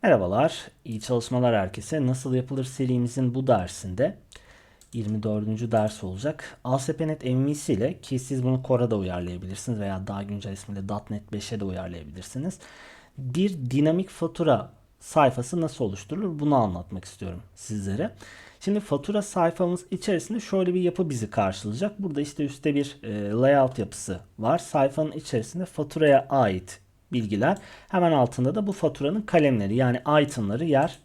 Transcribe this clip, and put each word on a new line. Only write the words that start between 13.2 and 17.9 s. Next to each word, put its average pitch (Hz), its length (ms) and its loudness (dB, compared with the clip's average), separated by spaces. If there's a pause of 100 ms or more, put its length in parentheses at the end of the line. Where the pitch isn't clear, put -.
dinamik 160 380 2
fatura 160 640 0 (280)
sayfası 139 640 2
nasıl 151 240 -2
oluşturulur, 151 540 -6
bunu 147 160 4
anlatmak 95 500 0
istiyorum 87 360 -10 (140)
sizlere. 104 560 -4 (480)